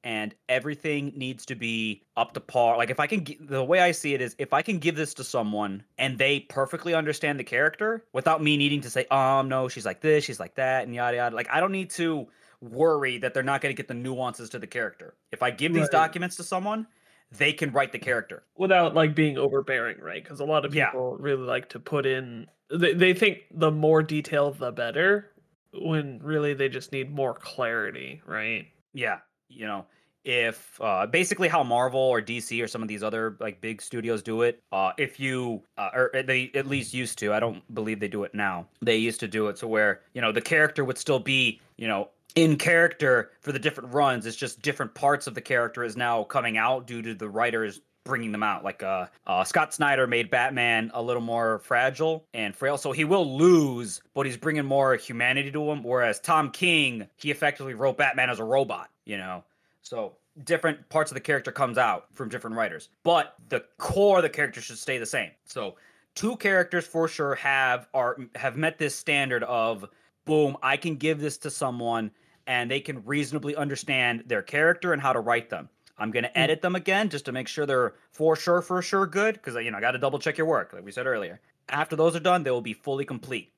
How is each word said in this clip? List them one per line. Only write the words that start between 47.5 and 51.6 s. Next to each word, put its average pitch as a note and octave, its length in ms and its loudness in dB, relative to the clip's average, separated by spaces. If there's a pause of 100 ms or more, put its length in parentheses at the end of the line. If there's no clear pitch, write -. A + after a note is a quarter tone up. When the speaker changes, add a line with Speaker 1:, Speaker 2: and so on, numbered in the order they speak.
Speaker 1:
bringing A#2 300 -4
them G#2 100 -4
out. G2+ 200 0
Like, F#2+ 200 -8
uh, F#2+ 240 -2 (180)
uh, F#2 200 2
Scott - 280 0
Snyder C#3 320 2
made A#2 240 0
Batman A#2+ 640 2
a A#2+ 80 -4
little A#2+ 200 -2
more A2+ 380 0
fragile C3 760 0